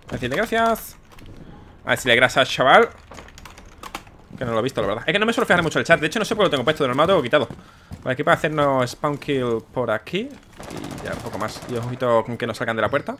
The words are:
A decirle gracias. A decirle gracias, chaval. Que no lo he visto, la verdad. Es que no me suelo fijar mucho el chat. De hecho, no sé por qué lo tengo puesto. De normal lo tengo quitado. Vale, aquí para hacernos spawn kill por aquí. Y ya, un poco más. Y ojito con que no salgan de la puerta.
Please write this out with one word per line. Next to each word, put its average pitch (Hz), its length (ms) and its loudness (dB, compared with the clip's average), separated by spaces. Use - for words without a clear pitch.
A - 40 -10
decirle 123 220 -4
gracias. 226 600 0
A - 60 0
decirle 120 260 2
gracias, 127 320 4
chaval. 165 400 6
Que - 60 -10
no 120 80 -4
lo 113 80 0
he 110 40 2
visto, 123 180 -2
la 101 60 0
verdad. 107 200 -4
Es 160 60 2
que 208 60 0
no 214 60 0
me 233 60 2
suelo 226 160 0
fijar 175 160 4
mucho 156 160 0
el 117 60 0
chat. 165 160 4
De 156 60 2
hecho, 196 120 -4
no 196 60 -2
sé - 100 -2
por 208 80 2
qué 180 40 6
lo 139 40 -4
tengo 131 140 0
puesto. 151 180 2
De 131 60 2
normal 139 180 2
lo 196 60 4
tengo 165 100 4
quitado. 123 240 2
Vale, 127 100 -2
aquí 143 100 -4
para - 120 4
hacernos 143 560 2
spawn 147 260 -4
kill 123 420 -2
por 123 160 -2
aquí. 180 400 -4
Y - 760 -14
ya, 98 80 -6
un - 60 -8
poco 110 200 -10
más. 104 220 -8
Y 120 60 -4
ojito 120 480 0
con 117 120 -8
que 120 80 -6
no 117 80 -4
salgan 113 220 -4
de 110 60 -2
la 107 80 2
puerta. 151 300 -4